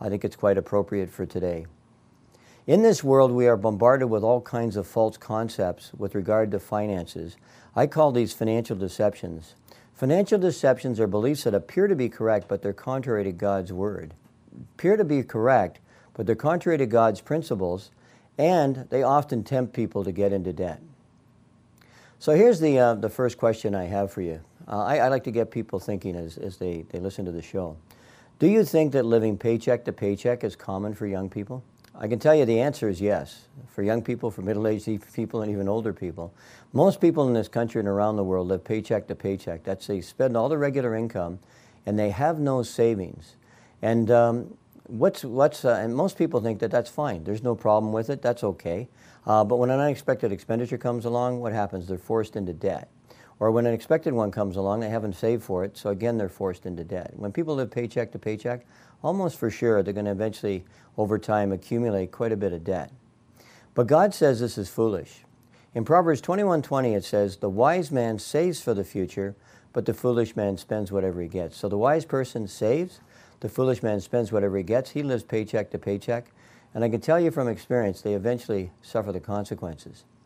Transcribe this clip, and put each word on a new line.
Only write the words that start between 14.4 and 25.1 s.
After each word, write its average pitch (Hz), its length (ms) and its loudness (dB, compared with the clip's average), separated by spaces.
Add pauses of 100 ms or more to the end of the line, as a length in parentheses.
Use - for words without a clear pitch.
Appear 190 220 2
to 214 80 2
be 143 180 0
correct, 113 560 2 (360)
but 107 120 -6
they're 113 80 2
contrary 160 440 0
to 135 80 2
God's 113 340 4
principles, 101 720 -4 (460)
and 143 500 2
they 131 140 0
often 135 420 2
tempt 127 300 -2
people 101 280 -4
to 92 80 -4
get 98 220 0
into 92 220 -2
debt. 85 260 -6 (1400)
So - 140 2
here's 202 260 8
the, 151 200 4
uh, 120 160 8
the 104 160 -2
first 123 260 -2
question 110 380 0
I 92 100 -2
have 98 260 -2
for 98 120 -8
you. 82 180 -6 (260)
Uh, 104 160 -4
I, 127 140 0
I 127 120 4
like 131 160 0